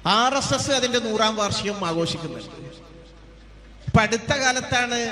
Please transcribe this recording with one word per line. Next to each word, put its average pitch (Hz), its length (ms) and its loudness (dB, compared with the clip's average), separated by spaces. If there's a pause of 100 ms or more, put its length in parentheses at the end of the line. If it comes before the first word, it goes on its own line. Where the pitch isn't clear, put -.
ആർ 233 280 4
എസ് 269 200 0
എസ് 269 160 0
അതിന്റെ 247 280 2
നൂറാം 220 380 0
വാർഷികം 202 500 -2
ആഘോഷിക്കുന്നുണ്ട്. 165 960 -4 (1040)
ഇപ്പൊ - 140 4
അടുത്ത 214 320 0
കാലത്താണ് 254 640 0 (160)